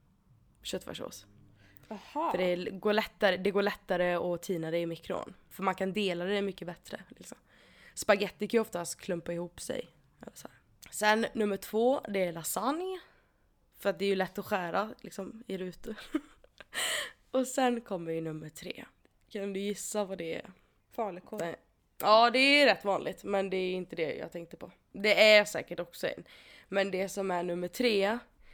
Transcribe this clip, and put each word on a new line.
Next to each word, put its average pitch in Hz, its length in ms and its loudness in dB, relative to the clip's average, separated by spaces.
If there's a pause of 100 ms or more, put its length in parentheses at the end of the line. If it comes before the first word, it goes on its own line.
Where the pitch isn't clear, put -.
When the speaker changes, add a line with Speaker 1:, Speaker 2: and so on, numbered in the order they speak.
(640)
Speaker 1:
köttfärssås. - 640 -10 (600)
Speaker 2:
Aha. 294 420 -4
Speaker 1:
För - 80 0
det 180 140 2
l-, 175 200 -4
går 202 200 0
lättare, 208 440 2
det 185 140 0
går 196 120 2
lättare 180 520 0
att 175 280 -2
tina 160 280 -4
det 170 80 0
i 170 80 -2
mikron. 170 480 -8 (160)
För - 120 -12
man 185 120 2
kan 190 180 -2
dela 180 320 0
det 202 180 0
mycket 190 240 -6
bättre, - 420 -12
liksom. - 300 -18 (560)
Spaghetti 202 540 0
kan 226 100 4
ju 226 40 4
oftast 175 380 -6
klumpa 175 320 -6
ihop 175 280 -8
sig, - 280 -8 (340)
eller - 120 -14
så - 140 -18
här. - 100 -20 (320)
Sen 214 420 2
nummer 202 240 0
två, 233 520 2
det 196 160 0
är 170 80 -2
lasagne. 294 640 -4 (800)
För 101 120 -2
att 160 80 -2
det 196 60 -2
är 196 40 2
ju 196 80 4
lätt 185 220 -2
att 190 80 -6
skära, 185 440 -2 (100)
liksom, 220 460 -12
i 190 120 -6
rutor. 185 360 -8 (180)
<laughs> - 1200 -8
Och 254 160 2
sen 247 340 0
kommer 170 320 -6
ju 165 80 -2
nummer 156 280 -8
tre. - 360 -12 (460)
Kan 202 220 -6
du 190 80 -6
gissa 202 440 -4
vad 190 140 -8
det 165 160 -6
är? 170 160 -10 (420)
Speaker 2:
Falukorv. 202 480 -8
Speaker 1:
Nej. 170 160 -4 (440)
Ja, 226 300 8
det 247 80 4
är 277 280 8
rätt 202 180 4
vanligt, 190 400 -2
men 196 260 0
det 190 60 -2
är 185 160 -2
inte 180 240 -8
det 156 200 -2
jag - 160 -10
tänkte 170 240 -12
på. - 140 -14 (220)
Det 202 300 6 (140)
är 208 80 8
säkert 170 360 -6
också - 260 -6
en. - 180 -6 (440)
Men 196 220 0
det 185 180 -2
som 196 220 -2
är 175 120 0
nummer 175 260 -2
tre, 214 500 2 (360)